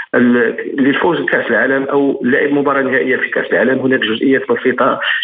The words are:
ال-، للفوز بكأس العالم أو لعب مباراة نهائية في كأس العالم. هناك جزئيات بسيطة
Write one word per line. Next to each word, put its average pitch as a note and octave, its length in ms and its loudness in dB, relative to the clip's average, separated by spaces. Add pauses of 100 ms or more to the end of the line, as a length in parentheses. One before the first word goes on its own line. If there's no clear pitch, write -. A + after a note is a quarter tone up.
(140)
ال-، A#2+ 680 2
للفوز C#3 400 2
بكأس - 300 -2
العالم B2+ 340 0
أو C#3 400 0
لعب C#3 260 2
مباراة C#3 320 0
نهائية B2+ 340 0
في - 120 -4
كأس - 240 -4
العالم. B2 260 2
هناك C3 220 0
جزئيات A2+ 420 0 (100)
بسيطة B2 480 0 (240)